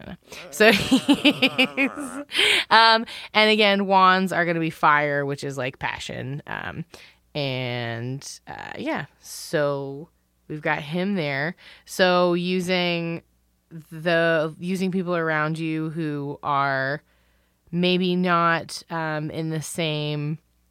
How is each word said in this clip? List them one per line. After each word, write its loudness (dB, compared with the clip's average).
know." -14
So 6
<laughs> -
he's, 2
um, 6
and 6
again, 4
wands 4
are 2
gonna 0
be 0
fire, 2
which -6
is, -8
like, -4
passion. -8
Um, -8
and, -6
uh, -12
yeah, -6
so -4
we've -10
got -2
him -2
there. -2
So 4
using -2
the, 0
using -2
people -2
around -2
you -4
who -6
are 0
maybe 2
not, 0
um, -4
in -6
the -4
same -4